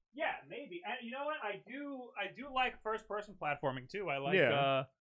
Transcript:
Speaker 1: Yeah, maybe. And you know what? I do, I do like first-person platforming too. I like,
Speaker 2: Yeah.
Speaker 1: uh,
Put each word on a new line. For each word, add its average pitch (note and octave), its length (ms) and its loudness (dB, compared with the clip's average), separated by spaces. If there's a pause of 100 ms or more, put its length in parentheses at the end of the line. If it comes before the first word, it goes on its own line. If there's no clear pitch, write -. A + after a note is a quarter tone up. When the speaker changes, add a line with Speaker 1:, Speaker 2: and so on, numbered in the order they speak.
(160)
Speaker 1:
Yeah, D#4 180 0 (160)
maybe. F#3+ 340 -8
And G#3 200 -4
you A#3 80 -8
know C#4+ 140 -4
what? D4+ 180 -2
I G3+ 240 -6
do, C4 500 -8
I G3 180 -4
do C4+ 160 -10
like B3+ 300 0
first-person G#3+ 580 -4
platforming C3+ 480 0
too. F#3+ 220 -4
I C#3 80 2
like, C#3 160 2
Speaker 2:
Yeah. C#3 200 8
Speaker 1:
uh, C#3 300 6 (260)